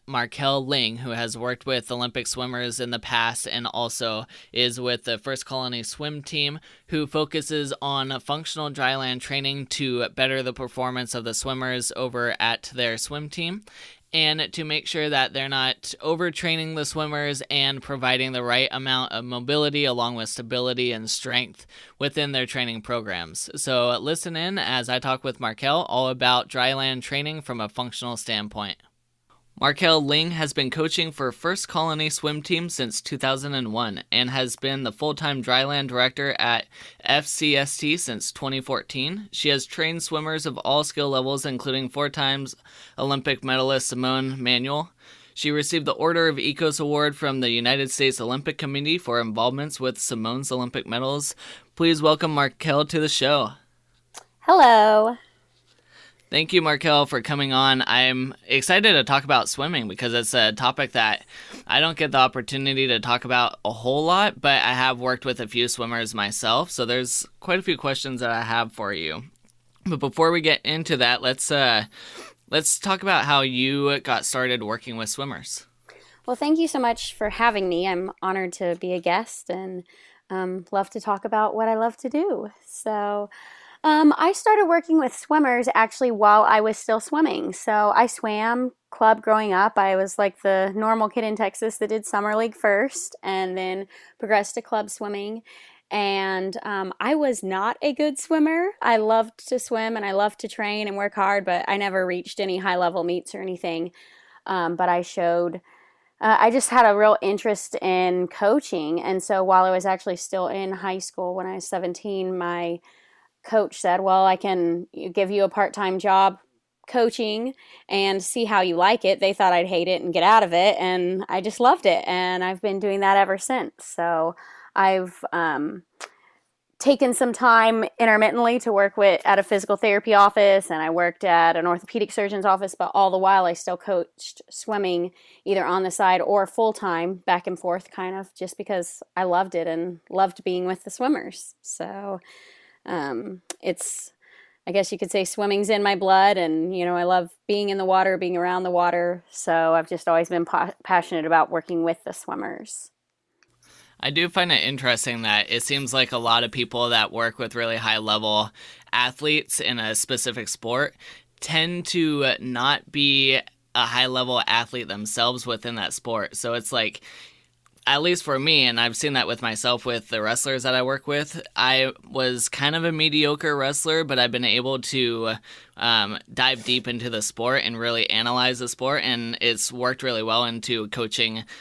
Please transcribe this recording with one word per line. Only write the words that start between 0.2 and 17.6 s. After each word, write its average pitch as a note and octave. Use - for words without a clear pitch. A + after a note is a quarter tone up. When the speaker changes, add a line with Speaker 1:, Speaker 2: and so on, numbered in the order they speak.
Speaker 1:
Ling, B2+
who B2
has A2+
worked B2
with B2+
Olympic B2
swimmers B2
in A#2+
the A#2+
past A#2
and A#2+
also A#2
is B2
with B2
the A#2
First C3+
Colony B2+
swim D3
team, D3
who D3+
focuses D3
on C3+
functional D3+
dry C3+
land C3
training C#3
to B2
better C3+
the B2
performance B2+
of A#2
the A2+
swimmers B2+
over A#2+
at A#2
their A#2+
swim D3
team, F3
and D#3
to E3
make D3+
sure D3+
that C#3
they're C3+
not C3
overtraining D#3+
the D3
swimmers D3
and C#3